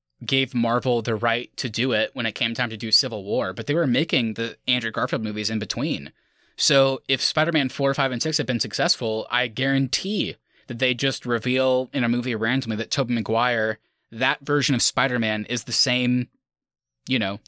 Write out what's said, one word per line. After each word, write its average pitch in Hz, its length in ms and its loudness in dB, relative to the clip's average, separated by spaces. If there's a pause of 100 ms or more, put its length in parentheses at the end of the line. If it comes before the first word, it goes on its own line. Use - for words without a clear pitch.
(240)
gave 131 300 0
Marvel 120 480 2
the 110 140 0
right 117 400 0
to - 120 -4
do 117 220 0
it 110 220 2
when 120 140 -4
it 110 100 -4
came 117 180 -2
time 120 160 -2
to 113 60 -8
do 110 160 -4
Civil 113 320 0
War, 104 280 0
but - 140 -6
they 143 80 0
were 160 140 2
making 123 460 2
the 113 220 -4 (120)
Andrew 120 240 0
Garfield 117 320 -2
movies 107 260 -4
in 110 80 0
between. 107 540 -4 (420)
So 135 540 4
if 131 120 2
Spider-Man 156 500 2
four, 139 220 0
five, 135 200 0
and 120 100 -4
six 156 140 -2
had 131 100 0
been 120 140 0
successful, 113 720 0
I 123 160 0
guarantee 135 880 -2 (320)
that 120 100 -8
they 127 160 2
just 131 320 -2
reveal 127 640 0
in 131 120 0
a 117 40 2
movie 120 280 0
randomly 113 400 0
that 110 160 -4
Tobey 120 220 0
Maguire, 113 680 0 (320)
that 127 300 0
version 143 340 2
of 117 60 2
Spider-Man, 117 640 0
is 123 180 -4
the 123 80 -8
same, 123 560 2 (800)
you 127 100 0
know, 104 300 -4